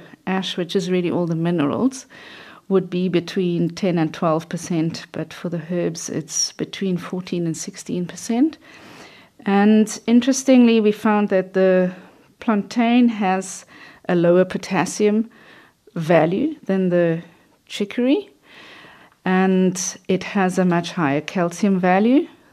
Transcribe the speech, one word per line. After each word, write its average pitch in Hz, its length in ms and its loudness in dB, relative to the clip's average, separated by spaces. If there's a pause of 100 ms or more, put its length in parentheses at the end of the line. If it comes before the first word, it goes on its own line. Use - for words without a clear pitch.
(260)
ash, 185 320 -4
which 175 180 -6
is 180 140 -2
really 180 220 0
all 175 160 -2
the 165 80 -2
minerals, 170 720 -2 (640)
would 185 200 0
be 180 200 -2
between 175 600 -2
ten 170 280 -2
and 156 160 0
twelve 165 340 -2
percent, 165 640 -4
but 160 220 -10
for - 160 -10
the 170 200 -6
herbs, 170 400 -4
it's - 440 -4
between - 440 -4
fourteen 180 480 -6
and 160 120 -4
sixteen - 480 -8
percent. 247 520 -2 (880)
And 214 640 4
interestingly, 240 720 4
we 208 140 2
found 208 360 0
that 190 240 0
the 185 400 4 (460)
plantain 233 720 2
has 190 560 -4 (420)
a 180 80 0
lower 175 300 4
potassium 208 840 -2 (640)
value 170 680 0
than 190 260 -2
the 170 320 0 (440)
chicory, 247 640 -2 (960)
and 185 720 0 (100)
it 185 160 -2
has 185 340 -2
a 185 80 2
much 175 280 0
higher 147 280 0
calcium 180 560 -2
value 208 480 2 (280)